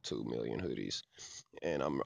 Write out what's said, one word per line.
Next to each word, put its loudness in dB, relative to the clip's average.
two -2
million 0
hoodies. -2
And 4
I'm 4